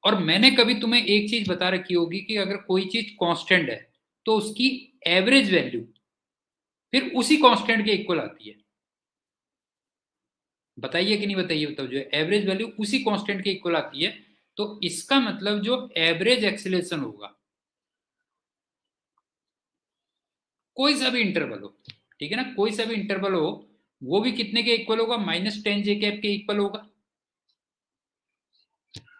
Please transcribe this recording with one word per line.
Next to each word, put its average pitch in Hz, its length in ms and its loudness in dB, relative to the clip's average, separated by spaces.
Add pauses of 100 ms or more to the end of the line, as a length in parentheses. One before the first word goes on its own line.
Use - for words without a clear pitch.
और 196 180 4
मैंने 190 320 6
कभी 240 280 4
तुम्हें 233 220 2
एक 208 260 2
चीज 214 200 -2
बता 180 200 0
रखी 185 240 -2
होगी 170 280 0
कि 220 160 -6
अगर 196 260 -2
कोई 185 260 0
चीज 226 200 -4 (100)
constant 170 500 0
है, 110 80 -6 (480)
तो 220 120 4
उसकी 247 320 0 (400)
average 196 440 4
value 127 340 0 (1040)
फिर 262 220 0
उसी 254 220 4
constant 233 480 4
के 220 80 2
equal 180 260 -2
आती 107 300 -12
है। 104 60 -20 (2250)
बताइए 185 400 0
कि 208 80 -2
नहीं 202 100 -2
बताइए? 165 300 0
बताओ, 143 220 -6
जो 127 100 -6
है 139 160 -6
average 185 340 2
value 196 200 -2 (120)
उसी 214 200 0
constant 202 440 -2
के 196 80 -2
equal 175 240 -2
आती 147 280 -2
है, 202 60 0 (480)
तो 208 260 -6
इसका 269 360 2
मतलब 208 420 -2
जो 240 160 0 (200)
average 180 460 2
acceleration 180 560 -2
होगा, 104 360 -10 (3500)
कोई 277 180 2
सा 254 140 0
भी 247 120 0
interval 147 380 -2
हो, 101 140 -16 (460)
ठीक 147 120 -8
है 220 60 -4
ना, 254 60 -4 (100)
कोई 208 180 0
सा 220 140 -4
भी 226 100 -6
interval 196 380 -2
हो, 156 180 0 (500)
वो 147 200 0
भी 247 120 0
कितने 226 300 -2
के 233 120 2
equal 220 240 -2
होगा? 226 200 0
Minus 185 440 -4
ten 202 200 -2
J 208 140 0
cap 208 240 -2
के 202 120 -2
equal 202 240 -4
होगा। 202 280 -4 (2250)